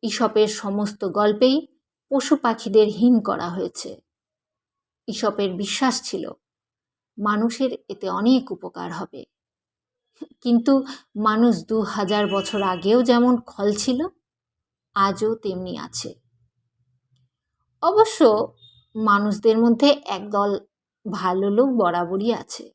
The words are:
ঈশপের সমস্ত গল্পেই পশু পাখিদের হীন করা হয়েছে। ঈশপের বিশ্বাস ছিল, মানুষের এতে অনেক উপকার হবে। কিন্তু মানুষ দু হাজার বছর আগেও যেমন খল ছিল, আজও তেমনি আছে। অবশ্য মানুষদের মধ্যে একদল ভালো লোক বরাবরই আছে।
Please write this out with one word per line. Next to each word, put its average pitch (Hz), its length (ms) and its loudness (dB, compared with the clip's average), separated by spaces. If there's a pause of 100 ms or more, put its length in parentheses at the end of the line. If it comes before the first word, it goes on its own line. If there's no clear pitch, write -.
ঈশপের 214 440 0
সমস্ত 208 560 -6
গল্পেই 208 600 2 (440)
পশু 277 260 0
পাখিদের 220 520 2
হীন 226 320 4
করা 196 300 -4
হয়েছে। 180 500 -8 (1080)
ঈশপের 208 460 -2
বিশ্বাস 220 480 -2
ছিল, - 280 -8 (880)
মানুষের 220 520 -2 (180)
এতে 196 200 -8
অনেক 226 440 0
উপকার 175 400 -12
হবে। 170 320 -14 (1160)
কিন্তু 247 440 2 (320)
মানুষ 214 500 2
দু 220 140 -2
হাজার 208 460 -2
বছর 196 360 -4
আগেও 190 400 0
যেমন 240 380 4
খল 208 320 -4
ছিল, 254 340 -2 (880)
আজও 202 400 -2
তেমনি 185 440 -8
আছে। - 360 -12 (1700)
অবশ্য 330 720 4 (440)
মানুষদের 208 640 2
মধ্যে 240 460 4
একদল 202 560 -2 (500)
ভালো 185 400 -2
লোক 233 180 2
বরাবরই 190 640 0
আছে। - 420 -10